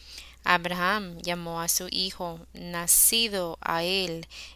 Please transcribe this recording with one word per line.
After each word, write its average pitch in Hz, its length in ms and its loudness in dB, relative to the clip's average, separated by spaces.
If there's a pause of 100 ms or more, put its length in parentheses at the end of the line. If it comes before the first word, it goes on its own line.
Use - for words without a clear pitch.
(440)
Abraham 175 800 2
llamó 170 400 -4
a 170 60 -2
su 180 240 0
hijo 185 480 -4 (140)
nacido 175 1080 2
a 165 220 0
él, 175 440 -2 (280)